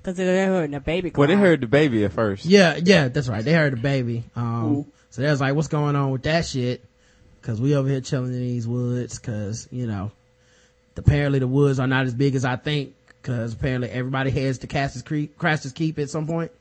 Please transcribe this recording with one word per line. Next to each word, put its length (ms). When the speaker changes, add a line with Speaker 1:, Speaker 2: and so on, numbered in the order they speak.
Speaker 1:
'Cause 140
they 80
heard 260
the 100
baby 340
Speaker 2:
Well, 120
they 80
Speaker 1:
cry. 80
Speaker 2:
heard 180
the 60
baby 380
at 80
first. 320
Speaker 3:
Yeah, 380
yeah, 260
that's 200
right. 160
They 80
heard 200
the 60
baby. 460
Um, 80
Speaker 4:
Mm. 100
Speaker 3:
so 120
they 80
was 100
like, 140
"What's 140
going 280
on 160
with 100
that 240
shit?" 380
'Cause 180
we 140
over 140
here 120
chilling 320
in 80
these 280
woods 500
'cause, 520
you 160
know, 240
apparently 440
the 80
woods 320
are 60
not 200
as 80
big 220
as 80
I 120
think 380
'cause 320
apparently 360
everybody 400
heads 280
to 80
Craster's 360
Creek, 360
Craster's 340
Keep 260
at 120
some 160
point. 340